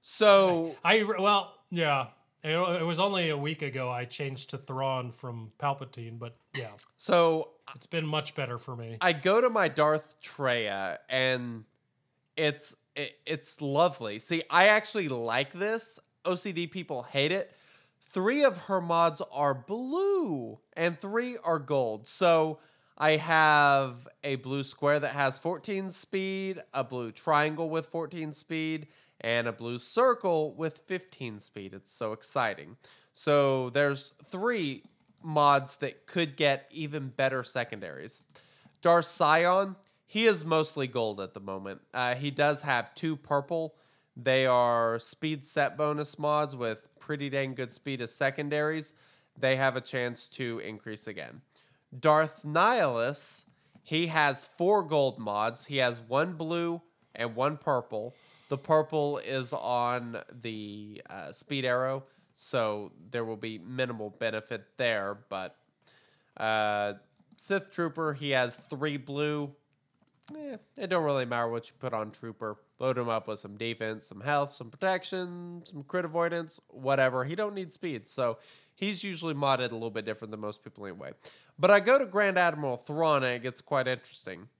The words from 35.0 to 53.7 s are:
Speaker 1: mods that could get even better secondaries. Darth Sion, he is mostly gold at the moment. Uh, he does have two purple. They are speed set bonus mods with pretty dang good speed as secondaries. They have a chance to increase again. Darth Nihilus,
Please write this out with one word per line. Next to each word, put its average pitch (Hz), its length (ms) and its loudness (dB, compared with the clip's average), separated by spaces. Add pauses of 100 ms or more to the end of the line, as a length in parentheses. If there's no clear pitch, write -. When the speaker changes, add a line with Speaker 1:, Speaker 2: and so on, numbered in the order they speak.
Speaker 1:
mods 143 540 4
that - 300 -8
could 160 300 -2
get 139 340 2
even 147 380 -6
better 131 360 0
secondaries. 98 800 -8 (580)
Darth 170 240 6
Sion, 180 680 4 (300)
he 220 200 2
is 180 180 4
mostly 156 420 0
gold 110 340 -2
at 92 140 -8
the 98 60 -14
moment. 98 420 -10 (100)
Uh, 123 220 0
he 143 160 -4
does 147 320 2
have 127 320 0
two 160 220 -4
purple. 151 580 -2 (420)
They 131 300 4
are 117 520 4
speed 156 460 -6
set - 320 0
bonus 147 420 -2
mods 147 380 0
with 113 320 -6 (100)
pretty 143 300 -6
dang 135 260 -2
good 123 180 -8
speed 135 280 -8
as 117 140 -6
secondaries. 151 800 -2 (460)
They 131 180 2
have 131 200 2
a 131 40 -4
chance 123 500 -6
to 117 300 -6
increase 107 460 -12
again. 82 360 -14 (560)
Darth 151 460 4
Nihilus, 151 1000 2 (380)